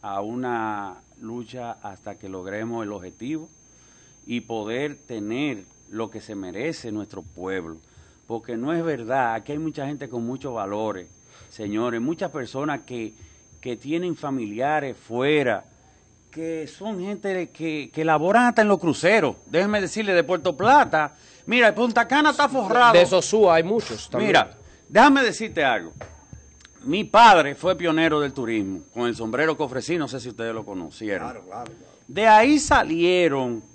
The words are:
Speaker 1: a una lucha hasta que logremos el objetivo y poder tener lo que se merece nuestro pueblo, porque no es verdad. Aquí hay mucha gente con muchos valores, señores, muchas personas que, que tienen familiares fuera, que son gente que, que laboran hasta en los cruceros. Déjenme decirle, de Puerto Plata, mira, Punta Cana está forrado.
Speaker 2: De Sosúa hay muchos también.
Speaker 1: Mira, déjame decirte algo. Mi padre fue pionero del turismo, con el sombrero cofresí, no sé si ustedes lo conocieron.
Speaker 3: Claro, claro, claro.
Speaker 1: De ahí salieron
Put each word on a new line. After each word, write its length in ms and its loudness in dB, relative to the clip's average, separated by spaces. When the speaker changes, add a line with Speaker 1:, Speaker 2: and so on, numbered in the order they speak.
Speaker 1:
a 180 -6
una 800 -8
lucha 520 -12
hasta 360 -16
que 100 -16
logremos 560 -8
el 80 -10
objetivo 560 -12
y 140 -6
poder 560 -6
tener 680 -6
lo 220 -8
que 100 -14
se 140 -16
merece 580 -10
nuestro 300 -10
pueblo, 560 -10
porque 260 -8
no 160 -6
es 120 -2
verdad. 500 -2
Aquí 160 -10
hay 80 -6
mucha 300 -8
gente 200 -10
con 160 -8
muchos 300 -8
valores, 540 -6
señores, 520 -4
muchas 300 -4
personas 560 -6
que, 260 -10
que 140 -8
tienen 400 -6
familiares 840 -4
fuera, 680 0
que 380 -8
son 320 -10
gente 500 -6
que, 420 -8
que 120 -4
laboran 420 4
hasta 160 4
en 60 4
los 100 4
cruceros. 560 2
Déjenme 340 0
decirle, 340 -2
de 80 6
Puerto 340 -2
Plata, 600 4
mira, 280 4
Punta 320 0
Cana 240 4
está 180 2
forrado. 440 4
Speaker 2:
De 120 8
Sosúa 520 4
hay 80 4
muchos 440 -4
también. 200 -2
Speaker 1:
Mira, 280 2
déjame 360 6
decirte 400 -2
algo. 280 0
Mi 180 -2
padre 540 8
fue 200 0
pionero 440 0
del 120 -2
turismo, 500 -4
con 140 -2
el 80 -4
sombrero 400 -2
cofresí, 420 -6
no 80 -4
sé 140 -10
si 80 -12
ustedes 260 -8
lo 100 -10
conocieron. 680 -8
Speaker 3:
Claro, 160 -18
claro, 180 -14
claro. 260 -20
Speaker 1:
De 220 2
ahí 320 8
salieron 1040 2